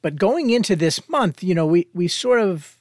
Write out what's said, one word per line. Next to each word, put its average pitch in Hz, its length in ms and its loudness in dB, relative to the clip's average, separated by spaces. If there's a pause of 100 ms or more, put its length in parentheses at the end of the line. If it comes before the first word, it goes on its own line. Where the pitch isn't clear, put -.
but 151 120 -4
going 240 360 -2
into 220 260 2
this 156 320 -2
month, 254 340 -2
you 185 100 -2
know, 165 140 2
we, 170 280 2
we 175 120 -2
sort 247 320 0
of 185 420 -2